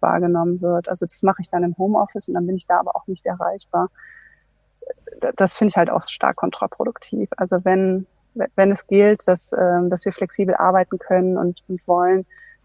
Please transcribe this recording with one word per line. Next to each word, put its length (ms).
wahrgenommen 580
wird. 300
Also 160
das 160
mache 180
ich 80
dann 160
im 140
Homeoffice 500
und 60
dann 120
bin 100
ich 100
da 120
aber 160
auch 120
nicht 180
erreichbar. 640
D-, 140
das 200
finde 140
ich 80
halt 120
auch 160
stark 300
kontraproduktiv. 1000
Also 260
wenn, 420
wenn 160
es 160
gilt, 400
dass, 320
ähm, 300
dass 160
wir 80
flexibel 420
arbeiten 440
können 400
und, 300
und 200
wollen, 380